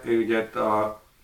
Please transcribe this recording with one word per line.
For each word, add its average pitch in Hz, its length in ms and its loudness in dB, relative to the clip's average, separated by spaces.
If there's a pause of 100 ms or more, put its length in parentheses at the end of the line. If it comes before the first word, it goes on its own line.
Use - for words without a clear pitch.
Ugye 113 340 2
a, 107 640 -2 (200)